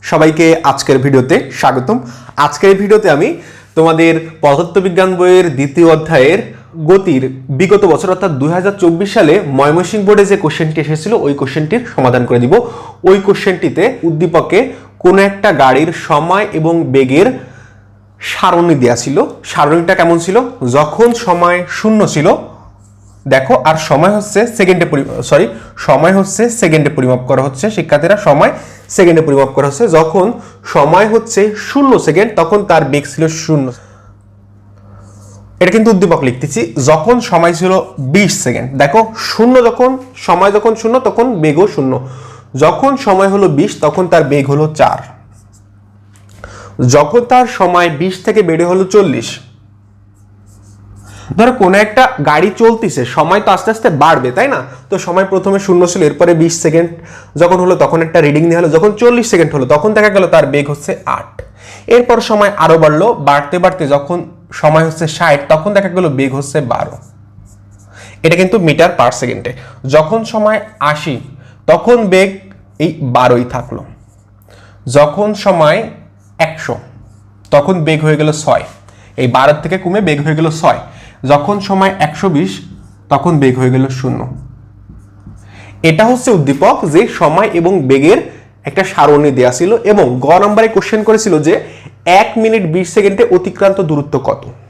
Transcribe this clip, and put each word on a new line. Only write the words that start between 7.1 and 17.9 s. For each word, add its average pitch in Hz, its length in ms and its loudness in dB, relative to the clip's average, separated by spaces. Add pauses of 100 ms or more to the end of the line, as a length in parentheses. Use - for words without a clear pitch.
বিগত 190 360 0
বছর 180 260 0
অর্থাৎ 185 200 -2
দুই 147 220 -2
হাজার 185 200 -2
চব্বিশ 190 420 -2
সালে 190 320 4
ময়মনসিংহ 156 580 0
বোর্ডে 202 200 4
যে - 120 0
কোশ্চেনটি 156 440 -4
এসেছিল 156 320 -4
ওই 147 220 0
কোশ্চেনটির 151 520 -4 (100)
সমাধান 123 300 0
করে 120 120 0
দিব। 123 160 2 (500)
ওই 190 160 4
কোশ্চেনটিতে 190 800 -2
উদ্দীপকে 165 720 0 (260)
কোনো 185 240 4
একটা 202 300 0
গাড়ির 139 400 2
সময় 170 600 -2
এবং 165 300 -2
বেগের 135 560 2 (840)